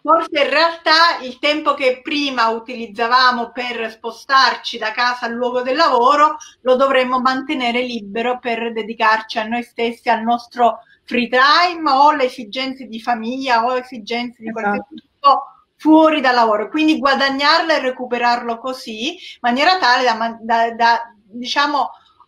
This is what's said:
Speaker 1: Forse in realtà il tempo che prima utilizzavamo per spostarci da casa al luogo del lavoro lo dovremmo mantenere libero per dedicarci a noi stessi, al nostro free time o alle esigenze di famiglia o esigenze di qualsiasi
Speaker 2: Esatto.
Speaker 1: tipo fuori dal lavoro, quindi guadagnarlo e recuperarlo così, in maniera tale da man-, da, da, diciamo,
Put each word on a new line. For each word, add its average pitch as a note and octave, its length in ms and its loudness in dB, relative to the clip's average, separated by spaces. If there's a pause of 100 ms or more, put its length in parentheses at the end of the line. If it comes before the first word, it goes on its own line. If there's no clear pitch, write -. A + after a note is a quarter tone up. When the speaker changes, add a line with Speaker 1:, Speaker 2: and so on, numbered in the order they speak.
Speaker 1:
Forse D#4+ 400 0
in C#4 80 2
realtà E4 720 2
il B3+ 160 -12
tempo D4 360 0
che B3+ 280 -2
prima C#4 460 -2
utilizzavamo A#3 1040 -2
per A#3 380 -6
spostarci A#3 880 -2
da G#3+ 140 -4
casa B3 340 -4
al A#3 60 -4
luogo A#3+ 300 -4
del C4 140 -2
lavoro D4 600 4 (260)
lo B3+ 140 4
dovremmo C4 440 2
mantenere B3+ 640 -2
libero A#3 560 -6
per A#3 340 -6
dedicarci A3 680 -2
a A3 60 -4
noi A#3 180 -6
stessi, A#3 460 -6
al A3+ 140 0
nostro A#3 560 0 (260)
free A#3+ 240 -4
time D#4 640 2
o C4+ 180 6
alle D4 160 2
esigenze B3+ 600 -8
di A3 140 -12
famiglia A#3+ 640 -2
o B3+ 120 0
esigenze A#3+ 680 -8
di A3 80 -10
qualsiasi G#3 440 -6
Speaker 2:
Esatto. - 180 -20
Speaker 1:
tipo C4+ 300 2 (360)
fuori D#4 420 6
dal B3 140 2
lavoro, G#3+ 340 2
quindi D#4 300 0
guadagnarlo C#4 720 2
e C#4+ 80 2
recuperarlo A#3+ 760 -2
così, B3+ 540 -8
in - 280 -18
maniera C#4+ 380 2
tale C4 260 2
da A#3 100 2
man-, A3+ 260 -6
da, A3+ 320 0
da, A#3 420 0
diciamo, B3+ 760 -4 (380)